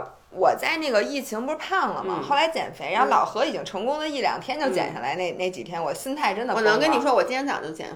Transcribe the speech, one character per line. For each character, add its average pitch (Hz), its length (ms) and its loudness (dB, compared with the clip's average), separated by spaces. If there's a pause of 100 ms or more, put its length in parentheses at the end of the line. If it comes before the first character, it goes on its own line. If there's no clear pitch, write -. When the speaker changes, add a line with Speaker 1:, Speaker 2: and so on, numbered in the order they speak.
(320)
Speaker 1:
我 170 240 4
在 320 220 0
那 311 140 -2
个 214 100 6
疫 262 200 -2
情 220 220 -6
不 269 80 -4
是 311 60 -4
胖 302 360 0
了 - 100 -4
吗？ 190 160 -2
Speaker 2:
嗯。 - 40 -6
Speaker 1:
后 285 120 2
来 311 140 4
减 214 220 -4
肥， 151 220 -6
然 220 80 4
后 277 80 4
老 202 160 6
何 240 200 0
已 311 60 -2
经 165 140 -6
成 196 180 -6
功 285 160 0
的 311 80 -2
一 285 140 -4
两 135 180 0
天 - 200 -6
就 180 100 2
减 - 240 0
下 - 60 -6
来， 131 160 -4
Speaker 2:
嗯。 - 20 -6
Speaker 1:
那， 180 160 -2
那 180 180 -2
几 135 120 -10
天 170 200 -6
我 147 80 -2
心 269 240 -6
态 247 200 0
真 226 100 -4
的 233 80 -2
崩 220 100 2
了。 214 80 6
Speaker 2:
我 220 60 6
能 - 20 2
跟 311 160 4
你 240 60 2
说， 269 140 4
我 180 80 6
今 - 80 -2
天 269 160 -2
早 240 60 -2
上 - 100 -4
就 160 80 -8
减， - 240 -10